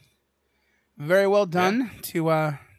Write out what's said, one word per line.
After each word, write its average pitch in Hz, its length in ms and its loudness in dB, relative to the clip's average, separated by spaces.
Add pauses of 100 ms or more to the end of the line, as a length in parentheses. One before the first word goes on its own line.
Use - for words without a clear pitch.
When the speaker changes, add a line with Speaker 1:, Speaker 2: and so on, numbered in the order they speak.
(960)
Speaker 1:
Very 180 300 2
well 202 200 4
Speaker 2:
Yeah. 175 140 -2
Speaker 1:
done 208 300 0 (140)
to, 160 240 -2
uh, 156 280 0 (220)